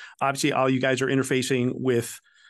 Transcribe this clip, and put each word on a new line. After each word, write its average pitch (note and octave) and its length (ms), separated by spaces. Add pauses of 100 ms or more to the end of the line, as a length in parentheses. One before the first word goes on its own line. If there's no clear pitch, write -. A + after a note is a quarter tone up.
(200)
obviously C3+ 320
all C3 160
you C3 120
guys C3 220
are C3+ 40
interfacing C3 680
with B2 440 (320)